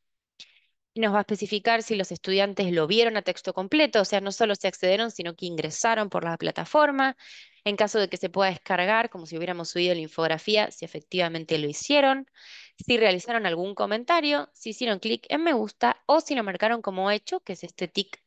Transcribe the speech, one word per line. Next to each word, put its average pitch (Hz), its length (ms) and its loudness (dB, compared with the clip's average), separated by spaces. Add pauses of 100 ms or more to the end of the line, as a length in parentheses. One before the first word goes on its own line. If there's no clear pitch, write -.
(960)
Y 226 60 -4
nos 214 140 2
va 208 40 4
a - 40 4
especificar 214 600 0
si 220 140 -4
los 190 160 -4
estudiantes 190 600 0
lo 160 140 2
vieron 220 300 4
a 202 60 -2
texto 180 320 -6
completo, 226 480 2
o - 20 4
sea, 196 160 0
no 196 120 -6
solo 214 220 2
se 196 140 -2
accedieron, 196 420 0
sino 170 260 -10
que 185 100 -10
ingresaron 175 640 -2
por 175 140 -4
la 165 120 -4
plataforma. 269 800 0 (480)
En 208 120 -2
caso 214 220 2
de 196 100 2
que - 100 -8
se 185 120 -6
pueda 190 200 2
descargar, 190 600 0
como 175 160 -14
si 160 100 -12
hubiéramos 170 340 -6
subido 175 240 2
la 170 80 -4
infografía, 160 680 0
si - 140 -16
efectivamente 165 720 -4
lo 151 100 -2
hicieron, 269 580 2 (500)
si - 220 0
realizaron 214 480 2
algún 180 280 -2
comentario, 285 800 0
si - 160 -12
hicieron 220 280 -2
clic 226 320 -4
en 302 140 0
me 330 100 2
gusta 233 520 0
o 302 140 6
si 311 140 -4
lo 240 100 -2
marcaron 214 380 -2
como 190 280 -2
hecho, 214 300 -4
que - 140 -12
es - 100 -16
este 175 240 -8
tic - 380 -8